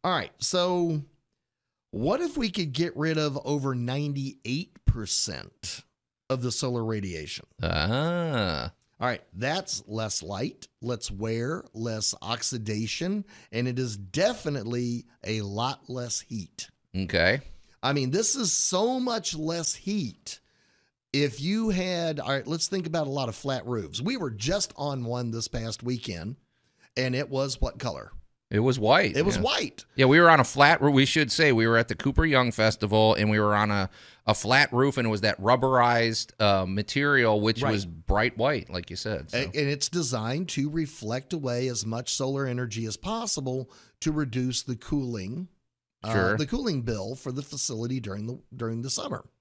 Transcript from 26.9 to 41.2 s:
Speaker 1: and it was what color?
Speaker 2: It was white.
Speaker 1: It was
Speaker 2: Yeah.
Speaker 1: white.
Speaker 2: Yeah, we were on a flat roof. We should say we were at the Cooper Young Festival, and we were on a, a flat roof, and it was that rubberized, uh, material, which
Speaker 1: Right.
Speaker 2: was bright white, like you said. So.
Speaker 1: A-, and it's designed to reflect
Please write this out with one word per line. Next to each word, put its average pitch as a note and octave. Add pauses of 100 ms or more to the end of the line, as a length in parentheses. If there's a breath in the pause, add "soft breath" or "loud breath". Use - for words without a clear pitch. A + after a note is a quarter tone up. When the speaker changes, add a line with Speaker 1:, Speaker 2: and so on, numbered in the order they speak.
Speaker 1:
and B2+
it C3+
was C3+
what -
color? C#2 (400)
Speaker 2:
It G#2+
was B2+
white. C#3+
Speaker 1:
It D3+
was G3
Speaker 2:
Yeah. G3
Speaker 1:
white. B3 (100)
Speaker 2:
Yeah, C3
we D3
were E3+
on D#3
a B2+
flat C#3+
roof. C#3+
We C3+
should D3
say D#3
we A2+
were A#2
at A2+
the -
Cooper D3+
Young B2+
Festival, A2
and G#2
we G#2+
were G#2
on G#2
a, G2 (360 loud breath)
a G#2+
flat B2+
roof, C3
and A#2
it A2
was G2+
that G#2+
rubberized, A#2+ (100)
uh, G2
material, A2
which A2+
Speaker 1:
Right. C3+
Speaker 2:
was G2+
bright F#2+
white, A#2+
like F2+
you E2
said. D#2+
So. A#2
Speaker 1:
A-, C3+
and G#2+
it's C#3+
designed C3+
to C#3
reflect C#3